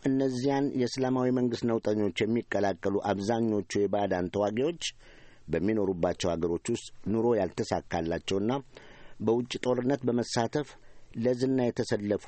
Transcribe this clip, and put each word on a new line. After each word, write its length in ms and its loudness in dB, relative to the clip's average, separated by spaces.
እነዚያን 600 2
የእስላማዊ 560 0
መንግስት 340 0
ነውጠኞች 520 0
የሚቀላቀሉ 800 0
አብዛኞቹ 720 0
የባዕዳን 540 2
ተዋጊዎች 520 0
በሚኖሩባቸው 840 0
ሀገሮች 400 0
ውስጥ 180 -2
ኑሮ 280 2
ያልተሳካላቸውና 1160 -2
በውጭ 320 0
ጦርነት 420 0
በመሳተፍ 640 0
ለዝና 460 2
የተሰለፉ 680 0